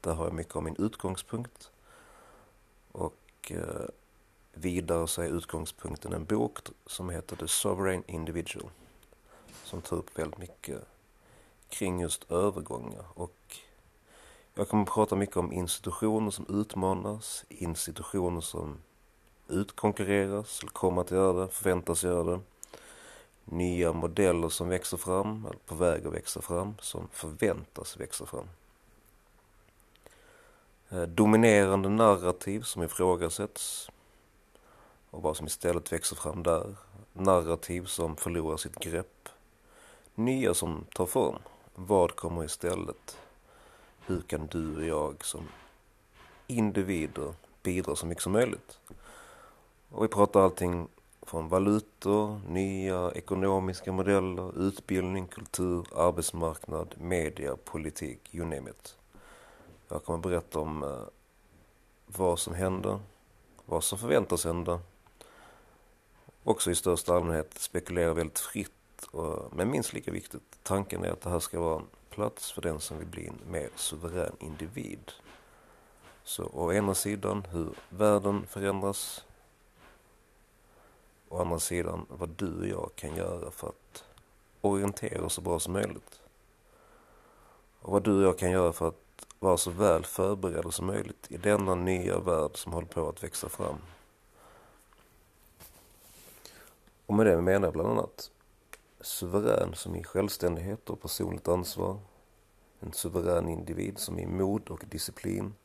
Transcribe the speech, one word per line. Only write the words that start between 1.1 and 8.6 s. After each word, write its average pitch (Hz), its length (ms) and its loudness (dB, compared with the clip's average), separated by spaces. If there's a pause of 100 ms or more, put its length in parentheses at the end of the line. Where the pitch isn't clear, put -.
Och, - 600 -8
eh, - 340 -6 (680)
vidare 85 540 0
så - 140 -2
är 85 60 0
utgångspunkten 80 840 -6
en 82 120 -4
bok 113 340 0 (260)
som 90 240 -8
heter 87 260 -8
The - 120 -8
Sovereign 95 600 0
Individual, 82 600 -6 (960)